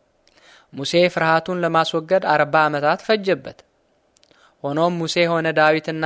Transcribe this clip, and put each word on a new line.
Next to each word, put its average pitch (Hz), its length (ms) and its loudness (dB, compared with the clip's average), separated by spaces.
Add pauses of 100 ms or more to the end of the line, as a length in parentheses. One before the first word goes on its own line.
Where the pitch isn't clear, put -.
(720)
ሙሴ 139 200 -8 (160)
ፍርሃቱን 165 520 0
ለማስወገድ 165 640 0
አርባ 151 360 2
ዓመታት 151 400 0
ፈጀበት። 190 560 -2 (1040)
ሆኖም 156 300 0
ሙሴ 165 220 -4 (120)
ሆነ 165 240 0
ዳዊትና 156 540 0